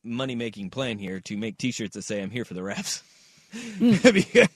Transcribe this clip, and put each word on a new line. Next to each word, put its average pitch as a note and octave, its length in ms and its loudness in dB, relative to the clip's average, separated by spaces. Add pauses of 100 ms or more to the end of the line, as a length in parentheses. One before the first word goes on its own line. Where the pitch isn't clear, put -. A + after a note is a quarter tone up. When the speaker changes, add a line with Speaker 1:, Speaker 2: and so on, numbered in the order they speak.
Speaker 1:
money-making A#2 680 -6
plan B2 260 -4
here F#2+ 240 -6
to G#2 160 -8
make G#2+ 220 -6
T-shirts A#2+ 360 -4
that G2+ 80 -10
say, G#2 200 -4
"I'm F#2+ 80 -8
here A#2+ 140 -6
for - 100 -14
the F2+ 60 -8
refs." G2+ 420 -6 (500)
Speaker 2:
Mm. A3+ 400 2
Speaker 1:
<laughs> F3+ 60 4
Beca-, G#3 560 6